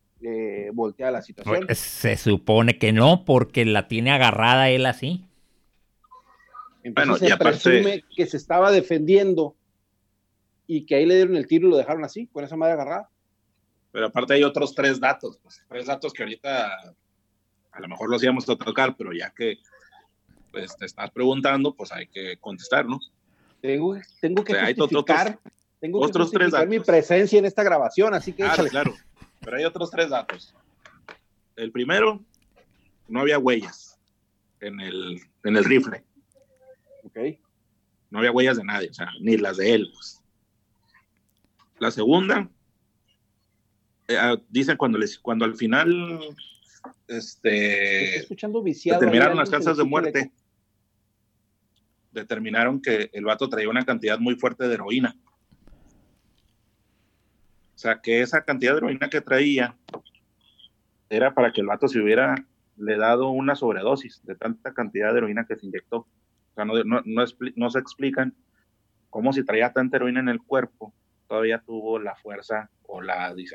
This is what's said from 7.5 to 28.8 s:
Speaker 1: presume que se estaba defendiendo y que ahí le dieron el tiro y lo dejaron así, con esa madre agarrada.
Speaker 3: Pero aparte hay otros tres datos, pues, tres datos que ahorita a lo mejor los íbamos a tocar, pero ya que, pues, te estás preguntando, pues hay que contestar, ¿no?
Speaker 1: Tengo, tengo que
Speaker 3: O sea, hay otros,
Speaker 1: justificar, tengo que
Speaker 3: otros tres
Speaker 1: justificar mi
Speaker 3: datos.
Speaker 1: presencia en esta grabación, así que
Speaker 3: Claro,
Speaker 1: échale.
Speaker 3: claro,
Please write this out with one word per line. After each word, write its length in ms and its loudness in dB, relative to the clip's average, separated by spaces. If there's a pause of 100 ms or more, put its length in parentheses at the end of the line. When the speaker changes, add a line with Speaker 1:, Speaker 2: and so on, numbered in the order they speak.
Speaker 1:
presume 440 4 (120)
que 100 2
se 120 -4
estaba 340 4
defendiendo 840 2 (1080)
y 200 -4
que 100 0
ahí 100 4
le 100 6
dieron 200 4
el 120 -2
tiro 200 4
y 40 8
lo 60 6
dejaron 260 -2
así, 240 -12
con 160 -12
esa 120 -12
madre 180 2
agarrada. 360 -6 (840)
Speaker 3:
Pero 160 -2
aparte 260 -2
hay 100 6
otros 300 0
tres 260 0
datos, 440 -4
pues, 260 -20
tres 160 -10
datos 280 -8
que 100 -10
ahorita 440 -6 (1040)
a 80 -20
lo 80 -14
mejor 220 -8
los 140 2
íbamos 260 2
a 60 0
tocar, 420 0
pero 160 -10
ya 180 -10
que, 260 -4 (920)
pues, 260 -14
te 80 -14
estás 260 -12
preguntando, 640 0
pues 160 -16
hay 160 -14
que 300 -12
contestar, 500 -4
¿no? 120 -6 (600)
Speaker 1:
Tengo, 360 -2 (220)
tengo 240 0
que 100 -4
Speaker 3:
O 20 2
sea, 100 2
hay 80 2
otros, 160 0
Speaker 1:
justificar, 500 0 (400)
tengo 200 -4
que 80 4
Speaker 3:
otros 240 0
tres 140 2
Speaker 1:
justificar 240 2
mi 80 0
Speaker 3:
datos. 100 -6
Speaker 1:
presencia 500 6
en 80 6
esta 180 0
grabación, 500 2
así 180 -4
que 120 -6
Speaker 3:
Claro, 100 2
Speaker 1:
échale. 160 2
Speaker 3:
claro, 240 -2 (480)